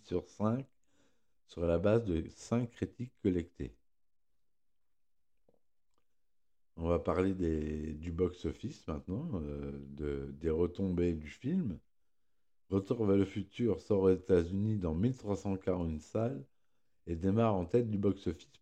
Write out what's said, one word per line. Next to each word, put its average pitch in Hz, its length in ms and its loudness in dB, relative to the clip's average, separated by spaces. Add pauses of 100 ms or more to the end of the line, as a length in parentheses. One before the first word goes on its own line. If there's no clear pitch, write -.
sur 87 240 -4
cinq, 117 380 -2 (800)
sur 85 180 -4
la 85 120 4
base 104 280 2
de 82 240 0
cinq - 420 -4
critiques - 500 -8
collectées. 85 520 -2 (3000)
On 82 100 -2
va 85 120 4
parler 92 340 2
des, 78 600 -2
du 78 180 -8
box-office 85 760 -4
maintenant, 123 480 -6
euh, 71 360 -6 (180)
de, 69 500 -6
des 80 100 -2
retombées 87 640 0
du 76 160 -8
film. 139 480 -4 (920)
Retour 107 360 0
vers 98 120 6
le 98 80 6
futur 101 560 -2
sort 98 220 2
aux 95 60 8
États-Unis 95 680 2
dans 87 180 -2
mille 117 200 2
trois 101 200 -4
cent 95 220 -2
quarante 85 420 -2
salles 127 440 -4 (600)
et 85 120 -4
démarre 101 380 4
en 90 100 0
tête 117 240 2
du 107 80 -2
box-office 98 640 -2